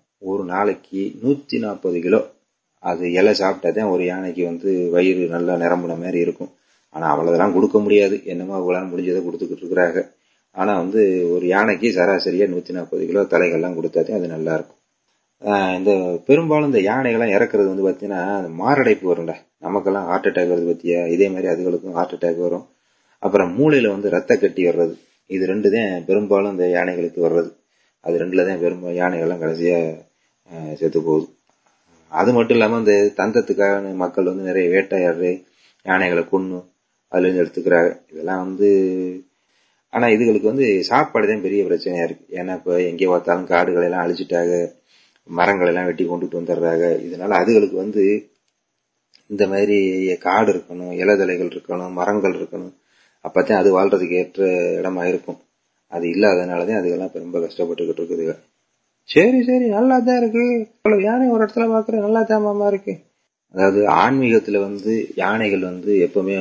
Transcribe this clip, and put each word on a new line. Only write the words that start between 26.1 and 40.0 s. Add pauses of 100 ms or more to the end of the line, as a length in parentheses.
இந்த
யானைகளுக்கு
வர்றது. (480)
அது
ரெண்டுல
தான்
பெரும்பாலும்
யானைகள்லாம்
கடைசியா, (580)
ஆ,
செத்து
போகுது. (800)
அது
மட்டும்
இல்லாம
இந்த
தந்தத்துக்காக
மக்கள்
வந்து
நிறைய
வேட்டையாடுறது, (400)
யானைகளை
கொன்னு (380)
அதுல
இருந்து
எடுத்துக்கிறாங்க. (120)
இதெல்லாம்
வந்து, (1200)
ஆனா